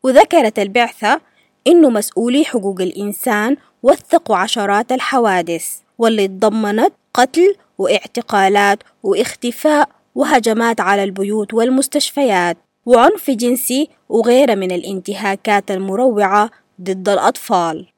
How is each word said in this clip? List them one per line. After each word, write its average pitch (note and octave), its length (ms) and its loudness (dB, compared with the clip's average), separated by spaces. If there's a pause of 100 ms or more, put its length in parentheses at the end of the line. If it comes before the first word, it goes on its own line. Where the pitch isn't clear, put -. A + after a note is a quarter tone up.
وذكرت C4 540 2
البعثة A3+ 640 -2 (460)
إنه D#4 240 6
مسؤولي A#3 540 -2
حقوق G3 360 -6
الإنسان G#3 760 -4 (260)
وثقوا C4+ 540 0
عشرات G3+ 560 -2
الحوادث، F#3+ 880 -2 (200)
واللي A3+ 260 0
اتضمنت G#3+ 680 0 (220)
قتل D#4+ 400 2 (240)
واعتقالات G3+ 1000 0 (240)
واختفاء A#3+ 840 -2 (260)
وهجمات A3+ 680 0
على G3 240 2
البيوت G3+ 500 -6
والمستشفيات B3 1000 0 (300)
وعنف C4 440 4
جنسي B3 580 -2 (200)
وغيرها A#3+ 460 2
من F#3 180 -4
الانتهاكات G3 1000 -4
المروعة G3+ 800 0 (300)
ضد F#3 280 -6
الأطفال. F3+ 760 -2 (120)